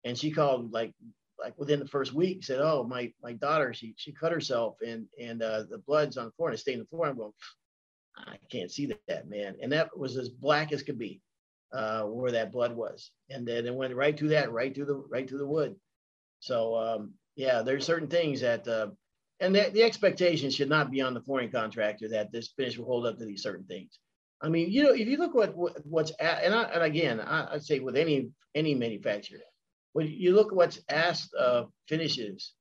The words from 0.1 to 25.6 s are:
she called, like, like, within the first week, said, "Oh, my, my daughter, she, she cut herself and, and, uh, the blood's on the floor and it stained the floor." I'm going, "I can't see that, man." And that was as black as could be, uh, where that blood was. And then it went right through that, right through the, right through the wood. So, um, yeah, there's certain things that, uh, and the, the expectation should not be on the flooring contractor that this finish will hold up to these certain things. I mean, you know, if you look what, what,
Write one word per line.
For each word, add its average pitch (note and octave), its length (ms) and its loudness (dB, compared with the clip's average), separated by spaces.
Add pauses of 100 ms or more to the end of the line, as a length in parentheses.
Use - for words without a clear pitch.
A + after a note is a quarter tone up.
she D3+ 140 -2
called, C3 400 2
like, A2+ 220 -4 (440)
like, - 200 -10
within D3 220 2
the C#3 80 -6
first C3 260 -2
week, F#3 320 0
said, C3+ 160 0
"Oh, D3 240 2
my, B2 260 -6 (100)
my A#2+ 120 -12
daughter, C#3+ 400 0
she, A2+ 240 -14
she D3+ 160 -14
cut D#3+ 180 -2
herself A#2+ 540 -2
and, A2+ 200 -8 (140)
and, A#2 240 -8
uh, A2 200 -2
the G2 160 -12
blood's C#3 380 0
on A#2+ 100 -6
the A2 40 -14
floor E3 160 -4
and A#2+ 80 -2
it - 40 -10
stained B2 200 -4
the G#2+ 60 -10
floor." E3 220 -2
I'm C3 100 -4
going, G#2+ 160 -10 (800)
"I - 220 -18 (120)
can't F#2 220 -8
see C#3 220 -4 (160)
that, D#2+ 180 -6
man." G2+ 340 -8
And B2 120 -6
that D#3+ 240 0
was C3+ 180 -6
as B2 140 -6
black D3 420 0
as C3+ 100 -2
could C3+ 160 -8
be, G#2+ 240 -10 (520)
uh, A2 300 -4
where A#2+ 280 -2
that A2+ 220 0
blood A#2+ 200 0
was. - 380 -8 (180)
And B2 160 -10
then A#2+ 200 -2
it B2 100 -2
went C3 200 -4
right D3 220 2
through D3+ 120 0
that, C#3+ 220 4
right B2+ 220 -2
through C#3 120 -4
the, C#3 100 0
right C3 320 -4
through C3+ 120 -8
the C#3+ 80 -2
wood. C#3+ 280 0 (640)
So, A2+ 360 0
um, A2 380 -2 (220)
yeah, C3 260 2
there's C3+ 240 0
certain E3 220 0
things D#3 340 2
that, A#2 260 0
uh, A2 240 0 (500)
and F#3+ 140 4
the, G3+ 180 4
the A3 100 8
expectation E3+ 680 4
should C3+ 200 0
not D3 220 4
be C3+ 100 0
on C3 120 0
the A#2 80 -6
flooring B2+ 300 -2
contractor A2 580 -2
that G#2+ 220 -2
this A2+ 240 -8
finish B2 220 -2
will A#2 80 -10
hold A#2+ 200 0
up G#2+ 120 -2
to A#2 80 -10
these G2+ 180 -10
certain G2 220 -6
things. - 340 -14 (420)
I D3+ 60 -4
mean, E3 240 2
you C#4 120 4
know, C#4 100 8
if A3 140 2
you C4+ 100 0
look E4+ 160 0
what, G3 220 4
what, F3 300 -4